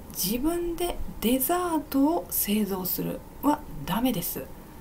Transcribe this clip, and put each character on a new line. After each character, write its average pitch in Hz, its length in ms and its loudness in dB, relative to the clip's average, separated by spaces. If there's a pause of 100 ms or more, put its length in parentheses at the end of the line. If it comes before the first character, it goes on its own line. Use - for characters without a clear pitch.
(120)
自 202 260 0
分 339 380 0
で 349 200 0 (240)
デ 247 200 4
ザ 349 360 2
ー 294 60 2
ト 269 220 2
を 339 260 2
製 208 340 2
造 185 200 -2
す 175 180 -2
る 170 180 -4 (220)
は 294 160 4 (260)
ダ 175 160 0
メ 254 120 4
で 170 100 -2
す。 - 220 -6 (360)